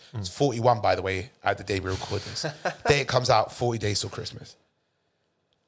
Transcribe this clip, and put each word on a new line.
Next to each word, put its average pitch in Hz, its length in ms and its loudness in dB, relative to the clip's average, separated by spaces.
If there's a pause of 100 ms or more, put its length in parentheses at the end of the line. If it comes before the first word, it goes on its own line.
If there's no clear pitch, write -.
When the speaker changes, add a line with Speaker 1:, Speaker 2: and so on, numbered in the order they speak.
(140)
Speaker 1:
Mm. 110 80 -6
Speaker 2:
It's 92 80 -6
forty-one, 117 520 2
by 92 140 4
the 92 80 0
way, 95 280 -2 (120)
at 101 140 -4
the - 60 -12
day 98 160 -2
we 92 120 -4
record 101 320 -4
this. - 180 -8
Speaker 1:
<laughs> - 460 -6
Speaker 2:
Day 147 120 6
it 135 80 -2
comes 127 220 2
out, 110 240 4
forty 120 240 0
days 104 240 0
till 101 80 -4
Christmas. - 460 -12 (1120)